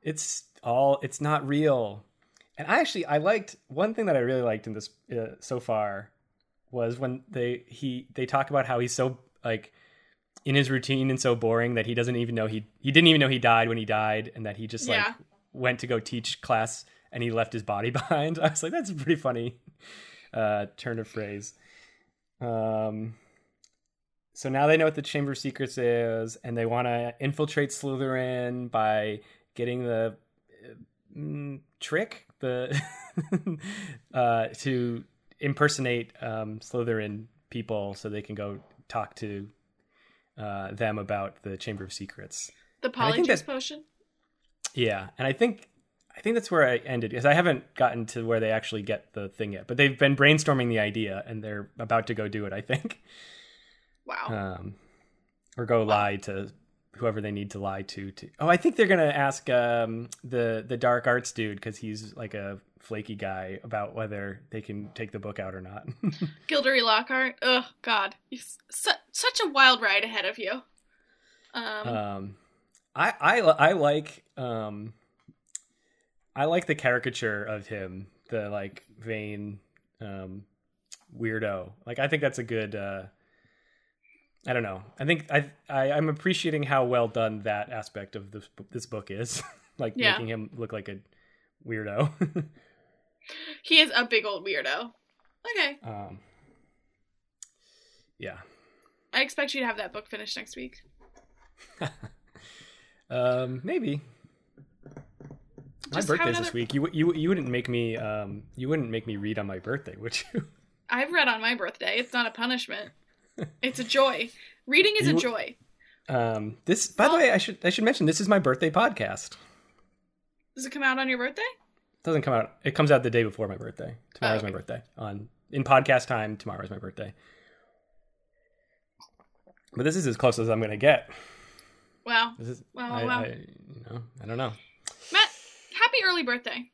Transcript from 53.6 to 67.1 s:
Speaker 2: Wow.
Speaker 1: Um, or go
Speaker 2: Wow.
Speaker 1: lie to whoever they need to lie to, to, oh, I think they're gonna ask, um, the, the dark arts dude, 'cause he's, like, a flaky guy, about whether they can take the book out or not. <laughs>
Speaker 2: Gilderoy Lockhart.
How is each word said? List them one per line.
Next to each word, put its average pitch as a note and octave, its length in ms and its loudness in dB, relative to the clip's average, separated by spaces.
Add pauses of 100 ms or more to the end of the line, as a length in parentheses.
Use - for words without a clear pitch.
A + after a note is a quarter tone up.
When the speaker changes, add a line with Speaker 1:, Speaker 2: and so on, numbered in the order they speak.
Speaker 2:
Wow. G2 540 -6
Speaker 1:
Um, G2 160 -12 (840)
or A#2+ 80 -4
go A2+ 140 6
Speaker 2:
Wow. A2 60 4
Speaker 1:
lie G#2 320 4
to G2 340 -8 (460)
whoever A2 240 0
they G#2 100 -4
need G2+ 200 -6
to G2+ 80 -10
lie G2 220 -4
to, G2 300 -10
to, - 180 -18 (100)
oh, D3+ 80 0
I E3+ 80 8
think D4+ 200 2
they're A3 120 6
gonna F#3 180 6
ask, C#3+ 440 2
um, A#2+ 600 2 (140)
the, A#2 420 0
the B2 120 -4
dark A#2+ 300 4
arts B2 260 2
dude, G#2 280 -4
'cause G#2+ 160 -8
he's, G#2+ 380 -10
like, A2 200 -10
a G2 260 -8 (180)
flaky G#2+ 360 -8
guy, F#2+ 480 -6
about G#2+ 320 -4
whether G2+ 460 -6 (100)
they A2 100 -8
can G#2 320 -10
take A2 180 -10
the G#2+ 80 -8
book G#2 200 -10
out F#2+ 160 -6
or F#2 60 -10
not. F#2+ 260 -14 (300)
<laughs> - 300 -8
Speaker 2:
Gilderoy C4+ 360 2
Lockhart. B3 580 2